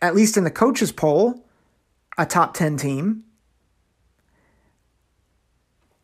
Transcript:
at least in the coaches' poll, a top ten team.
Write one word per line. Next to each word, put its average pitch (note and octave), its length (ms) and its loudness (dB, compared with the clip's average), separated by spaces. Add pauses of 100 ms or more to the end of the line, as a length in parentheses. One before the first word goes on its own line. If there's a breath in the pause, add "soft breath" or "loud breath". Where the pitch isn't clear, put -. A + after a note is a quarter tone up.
at F3 120 0
least A3 220 4
in F#3+ 80 2
the D#3 60 -2
coaches' A3+ 420 0
poll, F#3 540 0 (720)
a E3 80 0
top E3+ 260 0
ten D3+ 240 -2
team. C#3+ 480 -4 (2750)